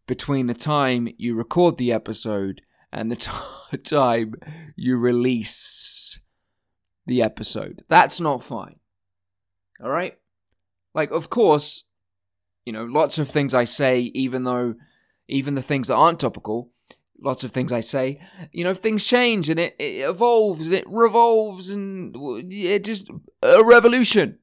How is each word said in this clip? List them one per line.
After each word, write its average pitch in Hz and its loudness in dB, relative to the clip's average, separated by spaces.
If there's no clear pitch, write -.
between 131 -2
the 120 -2
time 131 0
you 120 -4
record 165 2
the 120 0
episode 104 -4
and 113 -6
the 120 -6
<laughs> - -12
t-, 143 -6
time 117 0
you 123 -2
release 120 -2
the 123 0
episode. 104 -4
That's - 4
not 147 -2
fine. 95 -12
All 113 -8
right? 156 -6
Like, 151 -4
of 156 -4
course, 170 2
you 117 -10
know, 110 -10
lots 139 0
of 151 -2
things 143 -2
I 123 4
say, 127 0
even 127 -4
though, 123 -2
even 139 -2
the 135 -2
things 135 -4
that 127 0
aren't 160 4
topical, 113 -6
lots - -4
of 120 -10
things 127 -4
I 120 -2
say, 135 -4
you 170 -6
know, 180 0
if 185 -6
things 220 0
change 233 2
and 160 0
it, 170 -2
it 131 -4
evolves 202 2
and 170 -2
it - -2
revolves 220 0
and 196 -10
w-, 127 -10
it 196 -2
just, 202 -8
a 214 10
revolution. 233 6